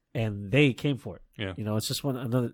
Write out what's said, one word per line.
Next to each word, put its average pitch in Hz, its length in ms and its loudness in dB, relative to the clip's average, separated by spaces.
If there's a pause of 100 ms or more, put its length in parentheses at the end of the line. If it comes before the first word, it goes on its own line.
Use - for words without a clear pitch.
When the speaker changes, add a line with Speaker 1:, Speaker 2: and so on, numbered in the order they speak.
(160)
Speaker 1:
and 104 360 -4
they 135 220 6
came 143 240 -2
for 95 200 -10
it. - 40 -18 (160)
Speaker 2:
Yeah. 98 200 -4
Speaker 1:
You 107 80 -6
know, 107 100 0
it's 110 120 0
just - 160 -4
one, 139 120 -2
another, 123 380 0